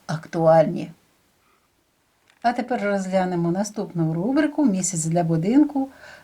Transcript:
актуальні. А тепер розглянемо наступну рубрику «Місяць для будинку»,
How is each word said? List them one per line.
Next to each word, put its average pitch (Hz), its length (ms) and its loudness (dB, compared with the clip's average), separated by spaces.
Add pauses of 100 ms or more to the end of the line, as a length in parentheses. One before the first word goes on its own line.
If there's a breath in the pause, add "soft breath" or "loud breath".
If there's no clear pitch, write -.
актуальні. 165 840 2 (1500)
А 240 100 2
тепер 240 300 -4
розглянемо 185 680 0
наступну 175 600 -2
рубрику 285 520 0
«Місяць 185 400 -2
для 165 200 0
будинку», 262 640 2 (360 loud breath)